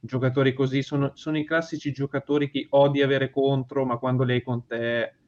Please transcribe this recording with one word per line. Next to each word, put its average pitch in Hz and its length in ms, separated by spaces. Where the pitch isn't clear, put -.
Giocatori 127 540
così 135 260
sono, 139 340
sono 156 220
i 151 80
classici 160 480
giocatori 139 580
che 131 200
odi 139 320
avere 135 260
contro, 135 560
ma 123 140
quando 127 240
li 123 100
hai 123 100
con 120 240
te 117 480